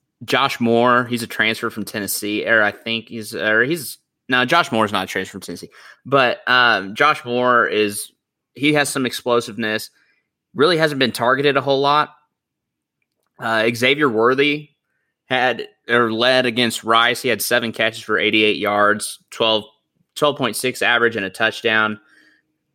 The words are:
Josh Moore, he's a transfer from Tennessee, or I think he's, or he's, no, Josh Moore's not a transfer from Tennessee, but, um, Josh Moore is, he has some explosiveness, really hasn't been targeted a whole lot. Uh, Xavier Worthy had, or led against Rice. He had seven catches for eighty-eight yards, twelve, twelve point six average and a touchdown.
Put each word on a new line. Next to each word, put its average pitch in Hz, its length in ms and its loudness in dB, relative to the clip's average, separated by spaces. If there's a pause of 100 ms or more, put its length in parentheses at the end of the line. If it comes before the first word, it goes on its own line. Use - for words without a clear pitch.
(260)
Josh 131 340 0
Moore, 120 460 4
he's 120 180 -6
a 107 40 -8
transfer 113 420 -2
from 104 160 -8
Tennessee, 104 600 -6
or 110 160 4
I 104 100 2
think 113 360 -8
he's, 113 260 -12
or 107 300 0
he's, 143 360 -6 (280)
no, 127 180 0
Josh 165 260 0
Moore's 110 200 0
not 95 140 -2
a - 20 -10
transfer 95 260 -8
from 98 80 -14
Tennessee, - 280 -14 (360)
but, 127 400 2
um, 113 480 2
Josh 147 300 0
Moore 123 440 2
is, 104 440 -2 (420)
he 147 200 0
has 143 160 0
some 131 160 -2
explosiveness, 117 840 -4 (640)
really 156 240 2
hasn't 151 220 0
been 123 140 2
targeted 131 420 2
a 135 60 2
whole 135 180 0
lot. 143 360 0 (1200)
Uh, 113 340 0
Xavier 135 360 2
Worthy 135 640 0 (540)
had, 127 440 -2 (180)
or 117 240 2
led 127 340 2
against 120 380 -2
Rice. 117 380 2
He 127 80 -2
had 107 120 -2
seven 120 300 -2
catches 113 320 -4
for 107 160 -2
eighty-eight 107 380 2
yards, 104 640 0 (120)
twelve, 110 320 -2 (520)
twelve 147 220 0
point 131 180 -4
six - 260 -6
average 117 340 2
and 101 100 -4
a 95 40 -6
touchdown. 110 720 -2 (760)